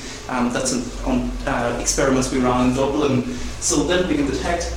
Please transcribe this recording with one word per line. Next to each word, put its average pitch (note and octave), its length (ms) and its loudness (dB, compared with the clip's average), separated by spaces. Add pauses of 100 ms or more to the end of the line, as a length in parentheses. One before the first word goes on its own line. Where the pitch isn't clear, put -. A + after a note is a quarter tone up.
(280)
Um, B2 240 0
that's - 180 -2
an, B2 140 -2 (200)
on, B2 260 0 (160)
uh, A#2+ 340 -2
experiments B2+ 500 2
we C3 80 0
ran B2 320 4
in B2+ 60 0
Dublin. C#3 600 2 (220)
So D3+ 240 0
then F3+ 240 2
we D3 80 0
can C#3 160 2
detect, - 460 -2